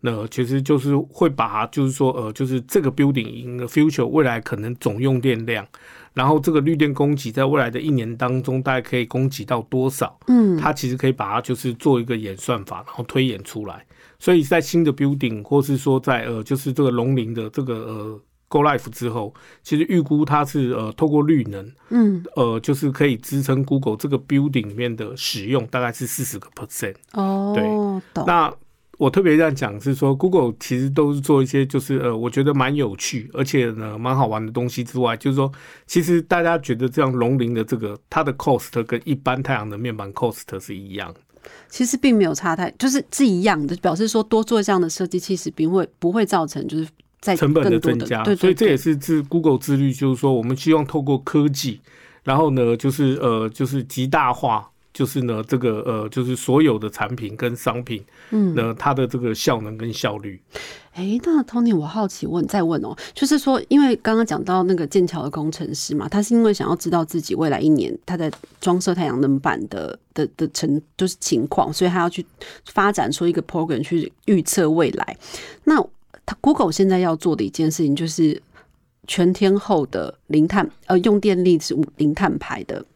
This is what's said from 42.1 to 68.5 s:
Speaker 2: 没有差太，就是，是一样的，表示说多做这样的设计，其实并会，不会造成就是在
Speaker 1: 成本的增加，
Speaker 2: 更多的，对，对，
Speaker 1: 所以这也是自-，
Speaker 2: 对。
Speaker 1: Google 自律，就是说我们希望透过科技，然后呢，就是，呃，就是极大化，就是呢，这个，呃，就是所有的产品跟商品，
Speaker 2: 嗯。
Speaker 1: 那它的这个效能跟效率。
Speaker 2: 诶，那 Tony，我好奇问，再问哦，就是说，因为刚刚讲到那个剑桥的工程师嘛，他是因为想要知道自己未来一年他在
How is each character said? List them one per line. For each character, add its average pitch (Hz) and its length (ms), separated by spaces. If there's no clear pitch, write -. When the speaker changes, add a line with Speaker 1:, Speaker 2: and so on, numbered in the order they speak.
Speaker 2:
没 196 60
有 160 100
差 165 220
太， 175 240
就 262 100
是， 269 220
是 277 140
一 185 160
样 170 260
的， 175 100
表 160 160
示 208 140
说 220 160
多 220 200
做 220 200
这 202 80
样 185 80
的 170 100
设 185 160
计， 180 140
其 185 160
实 165 160
并 160 180
会， 180 180
不 175 120
会 214 140
造 165 220
成 - 200
就 156 100
是 160 100
在 185 140
Speaker 1:
成 151 180
本 156 100
的 113 160
增 120 200
加， 113 240
Speaker 2:
更 - 20
多 - 0
的， - 0
对， 202 100
对， - 0
Speaker 1:
所 185 140
以 185 40
这 220 140
也 143 100
是 151 180
自-， 151 280
Speaker 2:
对。 139 40
Speaker 1:
Google 151 300
自 139 200
律， 139 140
就 135 220
是 120 60
说 139 140
我 120 80
们 123 140
希 156 180
望 151 120
透 147 160
过 135 160
科 147 320
技， 135 320
然 135 140
后 156 140
呢， 120 260
就 135 140
是， 139 300
呃， 113 280
就 131 160
是 131 180
极 131 240
大 139 240
化， 113 380
就 135 120
是 135 160
呢， 113 260
这 135 100
个， 113 240
呃， 110 280
就 127 140
是 127 120
所 135 260
有 127 160
的 107 120
产 107 260
品 110 200
跟 120 200
商 120 280
品， 110 200
Speaker 2:
嗯。 202 240
Speaker 1:
那 113 180
它 143 200
的 131 140
这 123 100
个 120 160
效 117 280
能 107 160
跟 113 140
效 104 260
率。 101 220
Speaker 2:
诶， 196 320
那 311 180
Tony， 233 320
我 151 100
好 202 220
奇 - 180
问， 165 220
再 196 160
问 160 180
哦， - 140
就 277 140
是 294 100
说， 269 300
因 285 140
为 262 160
刚 220 180
刚 226 100
讲 - 160
到 185 220
那 185 100
个 165 140
剑 180 180
桥 175 180
的 143 60
工 156 220
程 156 240
师 - 180
嘛， 135 140
他 202 160
是 220 100
因 233 80
为 214 120
想 - 160
要 349 80
知 - 120
道 170 140
自 - 160
己 - 160
未 156 140
来 127 100
一 147 80
年 110 260
他 180 100
在 160 160